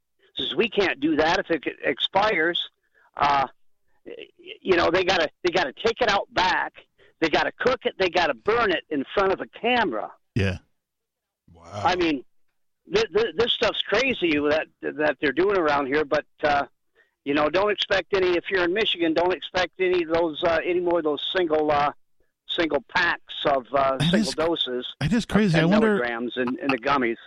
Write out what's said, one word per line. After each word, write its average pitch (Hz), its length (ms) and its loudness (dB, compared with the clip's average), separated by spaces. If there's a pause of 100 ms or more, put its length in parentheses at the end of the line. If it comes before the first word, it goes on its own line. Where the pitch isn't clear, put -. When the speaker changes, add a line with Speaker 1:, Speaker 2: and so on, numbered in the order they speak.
(360)
Speaker 1:
Says, - 180 -6
"We 214 140 2
can't 165 320 0
do 156 160 0
that 170 240 2
if - 100 -6
it 151 140 0
c-, - 80 -4 (100)
expires." 175 880 0 (460)
Uh, 143 300 2 (600)
y-, - 80 -16 (460)
you 185 160 0
know, 170 140 2
they 185 140 2
gotta, 165 260 0 (120)
they 180 80 0
gotta 160 220 0
take - 300 -2
it 220 80 2
out 202 220 -2
back. 165 420 0 (460)
They 160 100 2
gotta 147 220 2
cook 247 340 0
it. 226 120 -2
They 190 120 0
gotta 165 240 2
burn 208 360 0
it 156 200 -2
in 139 140 -2 (100)
front 196 180 2
of 165 80 -4
a 135 60 -10
camera. 202 680 -2 (220)
Speaker 2:
Yeah. 95 240 -2 (920)
Speaker 3:
Wow. - 120 -20 (200)
Speaker 1:
I 247 120 0
mean, 160 280 -2 (680)
th-, 214 220 2
th-, 202 220 0
this 233 160 0
stuff's 202 300 -2
crazy 196 560 0
that, 147 280 0 (160)
that 151 380 -2
they're 143 120 0
doing 190 260 0
around 143 280 0
here, 147 180 0
but, 147 200 -2 (200)
uh, 143 200 2 (600)
you 143 100 -2
know, 151 160 2
don't 196 200 2
expect 190 460 -2
any, 180 200 2
if 165 140 -2
you're 185 140 0
in 170 80 0
Michigan, 175 400 0
don't 175 220 0
expect - 460 -4
any 180 240 2
of 156 60 -8
those, 165 340 0
uh, - 200 2
any 175 160 0
more 175 180 2
of 160 60 -2
those 147 180 -2 (140)
single, 156 340 2
uh, 143 220 2 (560)
single 151 340 -2 (120)
packs 170 400 -2 (100)
of, 139 300 2
uh, 135 240 2
Speaker 2:
That 143 120 -2
Speaker 1:
single 196 100 4
Speaker 2:
is, - 140 -2
Speaker 1:
doses 151 520 -2 (140)
Speaker 2:
that 156 120 -2
is 233 120 2
Speaker 1:
of - 40 -12
Speaker 2:
crazy. 196 300 2
I 160 40 6
Speaker 1:
ten 165 80 4
Speaker 2:
wonder, 220 260 4
Speaker 1:
milligrams 120 400 -2
in, 127 240 0
in 139 80 -4
the 131 100 0
gummies. 127 380 0 (100)